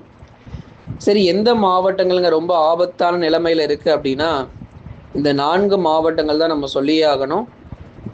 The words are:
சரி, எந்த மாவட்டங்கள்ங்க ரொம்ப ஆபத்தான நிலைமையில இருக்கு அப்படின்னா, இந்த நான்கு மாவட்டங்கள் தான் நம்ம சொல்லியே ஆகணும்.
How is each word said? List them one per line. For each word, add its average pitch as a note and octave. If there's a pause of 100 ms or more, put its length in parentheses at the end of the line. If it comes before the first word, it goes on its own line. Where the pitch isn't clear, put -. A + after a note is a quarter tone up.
(960)
சரி, G#3
எந்த G#3
மாவட்டங்கள்ங்க F#3
ரொம்ப E3
ஆபத்தான F3
நிலைமையில E3
இருக்கு D3
அப்படின்னா, C#3+ (640)
இந்த C#3+
நான்கு F3+
மாவட்டங்கள் D#3+
தான் E3
நம்ம D3+
சொல்லியே D3+
ஆகணும். D3 (680)